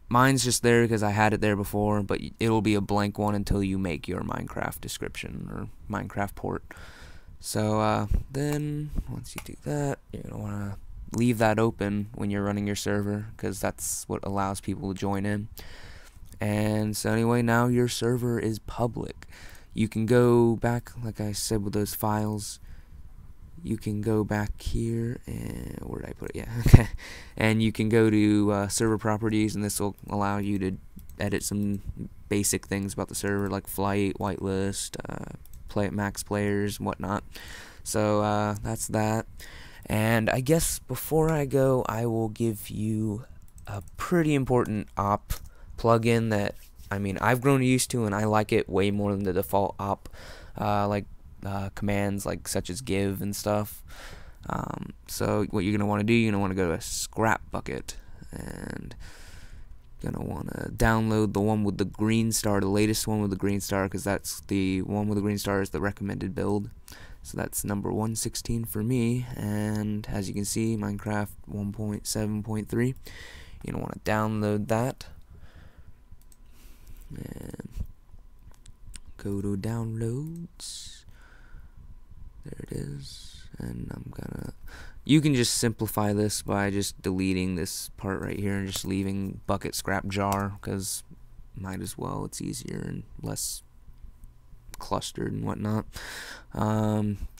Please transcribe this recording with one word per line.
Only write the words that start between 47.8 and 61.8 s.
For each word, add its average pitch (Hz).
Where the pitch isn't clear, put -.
to, 117
and 101
I 107
like 107
it -
way 98
more 101
than 101
the 92
default 98
op, 98
uh, 104
like, 101
uh, 98
commands, 101
like, 87
such -
as 90
give 98
and 101
stuff. 104
Um, -
so 107
what 104
you're 104
gonna 104
wanna 104
do, 113
you're 113
gonna 101
wanna 95
go 92
to 80
a 113
scrap -
bucket, -
and -
gonna -
wanna -
download 110
the 98
one 107
with 101
the 98